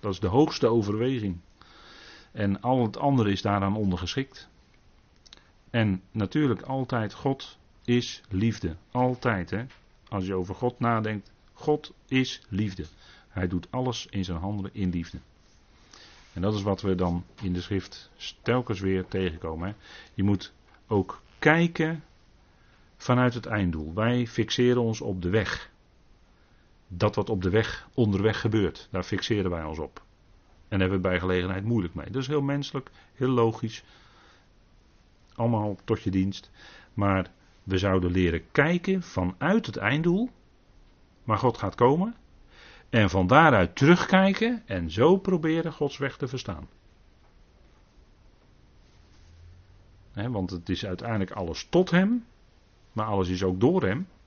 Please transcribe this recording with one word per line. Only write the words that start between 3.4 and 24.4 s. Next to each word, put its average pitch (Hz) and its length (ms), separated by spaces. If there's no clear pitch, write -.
daaraan 101 340
ondergeschikt. 95 720
En 107 400
natuurlijk 117 520
altijd, 127 520
God - 440
is - 440
liefde. 95 480
Altijd, 120 600
hè. 107 140
Als 95 180
je 95 80
over 92 200
God 123 240
nadenkt, 110 520
God - 420
is 131 420
liefde. 92 360
Hij 90 200
doet 87 220
alles 127 400
in 95 140
zijn 90 140
handelen 98 360
in 95 160
liefde. 85 280
En 85 100
dat 104 120
is 101 80
wat 98 200
we 95 120
dan 87 300
in 92 100
de 90 80
schrift - 500
telkens 120 380
weer 95 260
tegenkomen, 85 640
hè. 101 60
Je 98 80
moet 98 300
ook - 360
kijken 165 680
vanuit 123 380
het 120 120
einddoel. 85 480
Wij 117 320
fixeren 120 560